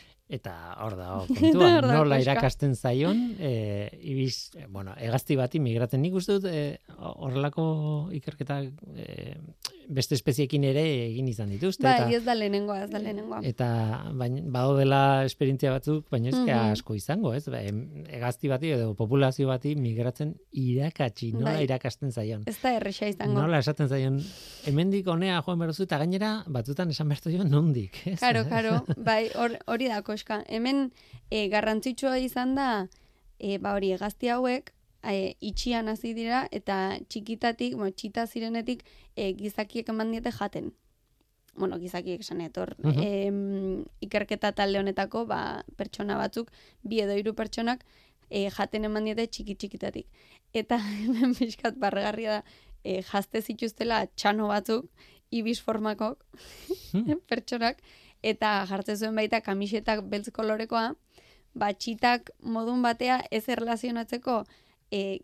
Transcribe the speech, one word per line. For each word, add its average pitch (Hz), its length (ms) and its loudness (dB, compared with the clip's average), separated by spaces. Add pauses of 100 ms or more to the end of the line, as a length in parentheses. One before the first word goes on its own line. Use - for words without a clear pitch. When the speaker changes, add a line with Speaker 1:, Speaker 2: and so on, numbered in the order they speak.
(280)
Speaker 1:
Eta 87 540 -10
hor 107 140 -4
dago 90 280 -6
Speaker 2:
<laughs> - 60 -2
Eta 247 100 0
Speaker 1:
kontua, 320 260 8 (100)
Speaker 2:
hor 302 100 6
dago - 140 4
Speaker 1:
nola 143 160 6
Speaker 2:
koska. 131 160 4
Speaker 1:
irakasten 139 420 2
zaion, 185 640 2
e, 110 520 -2 (120)
ibiz, 131 540 -2
e, - 100 -16
bueno, 98 300 -12
hegazti 123 400 0
bati 131 240 2
migratzen. 123 420 2
Nik 180 120 0
uste 185 260 2
dut, 190 100 -2
e, 147 300 -2 (180)
horrelako 151 1120 0
ikerketak, 143 600 -6 (240)
e, - 400 -10 (520)
beste 135 300 0
espeziekin 139 480 2
ere 135 160 4 (300)
egin 131 180 -2
izan 107 180 -4
dituzte, 180 380 0
Speaker 2:
Bai, 262 140 8
Speaker 1:
eta 233 160 4
Speaker 2:
ez 233 80 0
da 240 100 4
lehenengoa, 202 480 0
ez 202 80 -6
da 208 80 -4
lehenengoa. 214 480 -6
Speaker 1:
eta 123 220 0 (500)
bain-, 127 220 -2 (100)
badaudela 135 760 6
esperientzia 135 460 2
batzuk, 147 400 0
baina 120 200 0
ez 147 40 2
Speaker 2:
Mhm. 120 380 4
Speaker 1:
asko 107 240 -2
izango, 151 360 0
ez? 147 160 -2
Ba, 123 140 -4
em, 123 480 -6
hegazti 123 380 -2
bati 139 240 0
edo 113 240 0
populazio 131 500 4
bati 131 300 0
migratzen 123 580 0 (160)
irakatsi, 127 840 0
nola 131 180 2
Speaker 2:
Bai. 156 160 2
Speaker 1:
irakasten 131 420 -2
zaion. 110 360 -4
Speaker 2:
Ez 220 140 -6
da 262 140 2
erresa 208 320 -2
izango. - 340 0
Speaker 1:
Nola 156 200 4
esaten 147 280 2
zaion, 135 320 2 (440)
"Hemendik 185 420 2
honea 175 360 2
joan 180 180 0
behar 165 100 0
duzu", 185 140 -2
eta 165 140 0
gainera, 196 500 0
batzutan 139 420 -2
esan 151 180 0
behar 143 140 0
duzu, 180 260 0
"Nondik?", 139 600 2
ez? 185 100 -2
Speaker 2:
Karo, 233 300 4
karo, 220 400 2
Speaker 1:
<laughs> - 100 2
Speaker 2:
bai, 226 380 2
hor, 233 200 0 (100)
hori 233 200 0
da 214 160 -2
koska. 214 460 -6
Hemen, 262 420 0 (400)
e, 214 180 0
garrantzitsua 220 720 0
izan 254 380 0
da, 226 320 0 (500)
e, 196 200 -2
ba, 202 160 -2
hori, 196 180 2
hegazti 208 380 -2
hauek, 247 420 -2 (320)
e, 196 360 -2
itxian 226 480 -2
hasi 220 260 -4
dira, 226 360 0
eta 196 480 -2 (100)
txikitatik, 226 680 -2
bueno, 196 160 -2
txita 226 340 -4
zirenetik, 226 560 -4 (320)
e, 190 200 -2
gizakiek 214 540 -6
eman 220 220 -2
diete 226 220 -4
jaten. 202 400 -6 (840)
Bueno, 185 240 -2
gizakiek 180 420 -6
esan 180 200 -8
etor, 175 420 -6
Speaker 1:
Mhm. 147 200 4
Speaker 2:
em, 196 840 -2 (160)
ikerketa 208 520 -2
talde 196 280 2
honetako, 196 460 -2
ba, - 380 -4 (120)
pertsona 208 400 -4
batzuk, 202 340 -4 (320)
bi 220 180 -2
edo 202 160 2
hiru 214 180 -2
pertsonak, 226 500 -2 (460)
e, 202 200 0
jaten 214 340 -2
eman 214 200 0
diete 220 240 -2
txiki-txikitatik. 202 800 -8 (460)
Eta 226 240 0
<laughs> 220 540 0
hemen 240 40 4
pixkat 233 440 -2
barregarria 208 520 0
da, 214 140 -2 (400)
e, 185 180 -2
jazte 208 400 -2
zituztela 226 640 -2 (100)
txano 214 320 2
batzuk, 208 380 0 (440)
ibis 233 320 -2
formakok, 214 640 -2 (680)
Speaker 1:
Hmm. 208 120 2 (160)
Speaker 2:
<laughs> - 80 -20
pertsonak, 233 520 -2 (420)
eta 214 440 2
jartzen 196 300 -2
zuen 220 180 -2
baita 214 260 2
kamisetak 208 720 -2
beltz 208 220 -4
kolorekoa, 226 640 -2 (580)
ba, 208 180 0
txitak 233 580 0 (120)
modun 226 400 -2
batea 247 480 2
ez 220 180 -2
erlazionatzeko, 233 960 -2 (460)
e, 196 340 -2